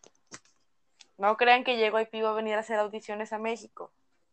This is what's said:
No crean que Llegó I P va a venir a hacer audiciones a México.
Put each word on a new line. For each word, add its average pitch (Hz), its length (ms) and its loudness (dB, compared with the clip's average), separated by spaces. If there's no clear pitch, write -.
No 208 200 2
crean 247 280 6
que 254 120 0
Llegó 220 240 2
I 220 60 -2
P 220 160 -6
va 220 80 2
a 214 40 -2
venir 214 200 -2
a 214 60 0
hacer 220 180 -2
audiciones 208 540 -6
a 214 60 -6
México. 220 540 -8